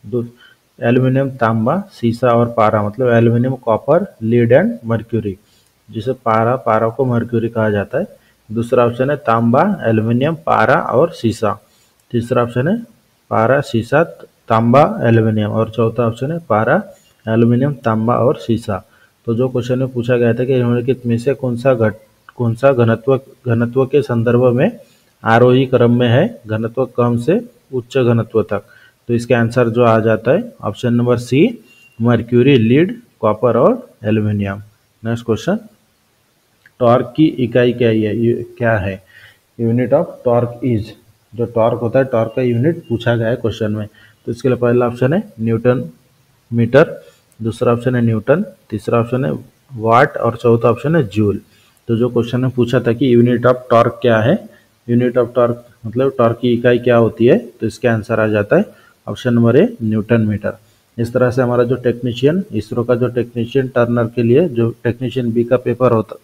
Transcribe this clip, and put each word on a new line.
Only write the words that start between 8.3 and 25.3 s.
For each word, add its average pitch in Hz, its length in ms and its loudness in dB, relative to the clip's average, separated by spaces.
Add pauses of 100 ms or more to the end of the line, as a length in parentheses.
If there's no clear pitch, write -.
दूसरा 120 360 0
option 127 240 -2
है 147 60 -2
तांबा, 117 460 2 (240)
aluminium, 117 480 0 (120)
पारा 113 280 2
और 165 380 0
सीसा, 107 400 -2 (580)
तीसरा 120 320 -2
option 123 260 -2
है 214 80 0 (540)
पारा, 117 300 2
सीसा, 143 420 -2 (460)
तांबा, 117 340 4 (200)
एल्यूमिनियम 110 480 2
और 110 200 -2
चौथा 113 360 -2
option 131 260 -6
है 170 60 -6 (100)
पारा, 113 340 2 (460)
एल्यूमिनियम, 120 440 2
तांबा 113 440 -2
और 117 200 0
शीशा। 104 480 -6 (420)
तो 117 80 -2
जो 127 140 -2
question 123 300 -4
में 131 100 -2
पूछा 123 280 -2
गया 120 180 2
था 123 100 -2
कि 131 100 0
निम्नलिखित 120 520 -2
में 117 120 0
से 131 160 -2
कौन 123 220 -6
सा 127 180 0
घट-, - 640 -4
कौन 117 180 -2
सा 139 180 2
घनत्व, 120 440 2 (300)
घनत्व 120 400 0
के 139 160 0
संदर्भ 120 420 0
में 131 340 0 (460)
आरोही 123 420 4